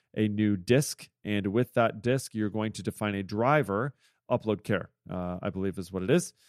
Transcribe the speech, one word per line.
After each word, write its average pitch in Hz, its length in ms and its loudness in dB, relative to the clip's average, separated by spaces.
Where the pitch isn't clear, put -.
a 107 140 2
new 104 280 2
disk. 120 520 2
And 101 240 -2
with 117 240 0
that 113 300 2
disk, 127 320 -2
you're 107 160 -2
going 107 220 -4
to 101 100 -12
define 104 320 -4
a 98 80 -4
driver, 113 720 0
Upload 110 320 0
Care, - 280 -2
uh, 90 320 -6
I - 60 -4
believe 95 300 -4
is 92 120 -10
what 95 120 -4
it 95 80 0
is. 175 240 2